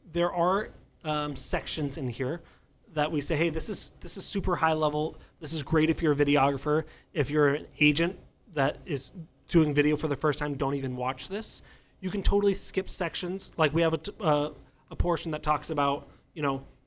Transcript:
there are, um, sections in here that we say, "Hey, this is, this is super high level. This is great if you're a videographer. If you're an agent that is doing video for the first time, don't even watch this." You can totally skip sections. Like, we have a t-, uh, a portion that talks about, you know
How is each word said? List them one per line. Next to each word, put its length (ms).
there 220
are, 380
um, 320
sections 600
in 120
here 320
that 180
we 100
say, 160
"Hey, 120
this 200
is, 320
this 160
is 80
super 300
high 180
level. 440
This 140
is 100
great 260
if 120
you're 100
a 40
videographer. 680
If 160
you're 260
an 120
agent 400
that 320
is 280
doing 260
video 220
for 120
the 80
first 240
time, 160
don't 200
even 200
watch 340
this." 320
You 80
can 120
totally 320
skip 360
sections. 680
Like, 160
we 80
have 120
a 40
t-, 220
uh, 300
a 60
portion 360
that 120
talks 260
about, 400
you 80
know 220